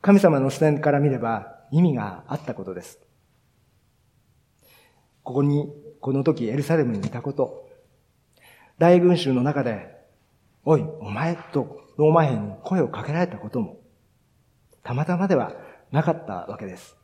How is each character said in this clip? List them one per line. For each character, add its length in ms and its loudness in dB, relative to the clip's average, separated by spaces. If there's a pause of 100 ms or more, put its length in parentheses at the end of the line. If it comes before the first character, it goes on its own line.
神 180 8
様 180 6
の 120 0
視 80 -10
点 240 2
か 80 2
ら 100 2
見 80 2
れ 100 0
ば 420 -6 (100)
意 100 2
味 140 4
が 340 -8
あ 60 -6
っ 100 -8
た 100 -8
こ 100 -12
と 100 -10
で 80 -12
す。 180 -20 (2250)
こ 120 -12
こ 80 2
に、 300 0 (280)
こ 120 -6
の 100 -2
時 240 0
エ 80 -4
ル 80 -2
サ 140 0
レ 80 2
ム 120 -2
に 100 -6
い 40 -6
た 120 -10
こ 100 -6
と、 380 -6 (1040)
大 240 6
群 160 4
衆 160 -2
の 100 2
中 200 0
で、 420 -8 (640)
「お 100 4
い、 60 0
お 260 -10
前」 280 -4 (160)
と 280 -4 (160)
ロ 140 6
ー 20 4
マ 120 6
兵 120 0
に 260 -6
声 200 -2
を 60 0
か 160 -10
け 80 -6
ら 80 -2
れ 60 0
た 120 -12
こ 100 -12
と 120 -4
も、 200 -8 (1000)
た 100 -10
ま 140 -2
た 100 -2
ま 100 -2
で 80 2
は 200 0 (360)
な 120 2
か 100 2
っ 140 -6
た 180 -10
わ 140 -12
け 80 -12
で 100 -14
す。 260 -20